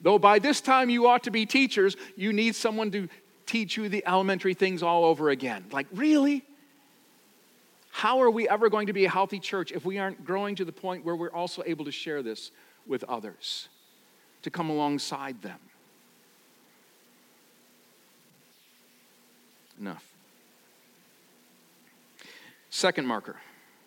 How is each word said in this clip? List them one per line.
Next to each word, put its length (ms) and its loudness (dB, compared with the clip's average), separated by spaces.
"Though 180 6
by 200 8
this 240 0
time 260 4
you 180 4
ought 180 6
to 60 -8
be 140 0
teachers, 540 2
you 160 -2
need 220 0
someone 380 -2
to 180 -6
teach 320 -4
you 140 -4
the 160 -2
elementary 480 2
things 280 0
all 220 2
over 240 4
again." 420 -2
Like, 220 -4
really? 500 2
How 320 2
are 80 6
we 180 2
ever 220 4
going 160 0
to 80 -2
be 100 2
a 60 4
healthy 280 0
church 320 -6
if 140 -8
we 140 -4
aren't 260 -6
growing 320 -4
to 80 -4
the 80 -10
point 320 -8
where 100 -4
we're 160 -6
also 360 -6
able 180 -4
to 80 -10
share 300 -6
this 300 -10
with 180 -4
others, 640 -10
to 80 -8
come 200 -6
alongside 720 -4
them? 180 -14
Enough. 280 -14
Second 360 0
marker. 300 -4